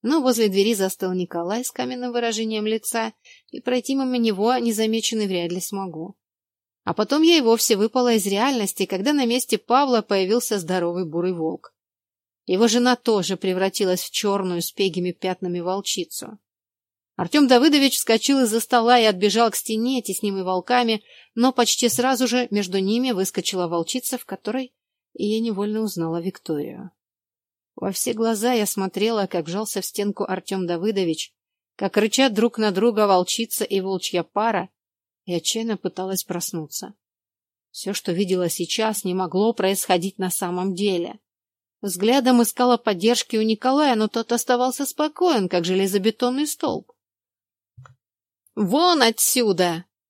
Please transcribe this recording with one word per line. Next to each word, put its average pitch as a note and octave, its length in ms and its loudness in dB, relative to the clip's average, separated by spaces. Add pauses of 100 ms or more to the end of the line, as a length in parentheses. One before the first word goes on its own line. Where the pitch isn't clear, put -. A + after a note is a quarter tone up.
Но C#4+ 180 2
возле A#3 280 2
двери G3 260 4
застыл F#3+ 380 -2
Николай F3+ 520 -4
с - 80 -8
каменным B3 400 -6
выражением A3 540 -2
лица, A3 460 -4 (380)
и - 100 -12
пройти B3+ 360 -2
мимо B3+ 200 0
него A3+ 400 2
незамеченной A3 720 0
вряд F3 240 -2
ли F3+ 100 -4
смогу. F#3+ 560 -8 (680)
А - 100 -4
потом C#4 280 2
я E4 140 8
и D4+ 40 6
вовсе A3+ 360 4
выпала A#3 380 2
из G3 120 2
реальности, G3+ 600 0
когда G3 260 -2
на C#4 140 2
месте A#3 320 0
Павла B3 440 2
появился G3+ 560 0
здоровый F3 460 -2
бурый E3+ 300 -2
волк. D#3+ 400 -6 (720)
Его F#3+ 200 4
жена A#3+ 300 4
тоже F#3+ 400 0
превратилась F#3 680 0
в - 80 -10
черную F#3+ 520 -2
с - 100 -8
пегими F3+ 400 -2
пятнами F3+ 480 -6
волчицу. F#3 760 -6 (760)
Артем C4+ 340 2
Давыдович C#4 480 6
вскочил C4 440 2
из-за A3+ 200 2
стола A#3+ 380 4
и A3+ 60 4
отбежал G#3+ 460 2
к - 60 -8
стене, A#3 440 -2
теснимый G3 440 -4
волками, A3 580 0 (320)
но A#3+ 180 4
почти A#3+ 380 2
сразу B3+ 360 0
же A#3+ 240 0
между G3 280 -2
ними A3+ 320 0
выскочила F#3 560 -2
волчица, E3+ 500 -4
в - 80 -10
которой B3+ 480 -8 (400)
я G#3+ 280 -2
невольно G#3+ 400 -4
узнала E3+ 420 -4
Викторию. E3 680 -8 (840)
Во F#3+ 160 -6
все A#3 220 -4
глаза A3+ 380 0
я A3 120 2
смотрела, G3+ 640 -2
как E3+ 200 -4
вжался F#3+ 360 -6
в - 20 -10
стенку G3+ 400 -4
Артем F#3+ 420 -4
Давыдович, F3 680 -2 (420)
как - 220 -2
рычат A3+ 340 2
друг A3 240 2
на G#3+ 140 2
друга G#3 360 2
волчица G3+ 580 2
и G3 160 -2
волчья F#3 420 -4
пара, G3+ 480 -2 (540)
и F3 100 -6
отчаянно A3+ 420 -2
пыталась F#3 480 -6
проснуться. F3 680 -8 (800)
Все, - 200 -8
что F#3+ 200 -4
видела F3+ 360 0
сейчас, G#3+ 560 -4
не F#3 80 -2
могло F#3 400 0
происходить F#3+ 640 -2
на F#3 120 -2
самом F3+ 420 -4
деле. F3+ 460 -2 (600)
Взглядом A#3 640 4
искала B3 340 2
поддержки A3 600 0
у A3 60 2
Николая, B3+ 520 2
но G#3+ 140 2
тот A3+ 240 -4
оставался B3 540 0
спокоен, D4+ 600 0
как F3+ 160 0
железобетонный G3+ 840 0
столб. - 460 -6 (1600)
«Вон C#4 460 2
отсюда!» — F#3 840 2 (260)